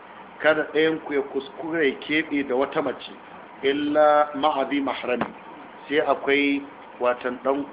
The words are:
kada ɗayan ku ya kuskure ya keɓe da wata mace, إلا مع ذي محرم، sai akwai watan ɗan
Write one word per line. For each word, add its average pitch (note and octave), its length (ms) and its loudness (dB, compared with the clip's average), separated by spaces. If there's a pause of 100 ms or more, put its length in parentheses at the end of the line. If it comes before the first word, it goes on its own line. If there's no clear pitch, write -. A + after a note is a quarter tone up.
(400)
kada D3+ 320 4
ɗayan D#3+ 320 2
ku D3+ 80 -8
ya C#3 100 2
kuskure D#3 680 -4
ya B2+ 120 2
keɓe D3 480 -2
da B2 80 0
wata C3+ 260 0
mace, B2+ 300 -6 (520)
إلا D3 760 4
مع C#3+ 220 2 (100)
ذي C#3+ 80 0
محرم، B2 400 -2 (680)
sai C#3+ 120 2
akwai C#3 600 2 (380)
watan B2 440 0
ɗan C#3 280 0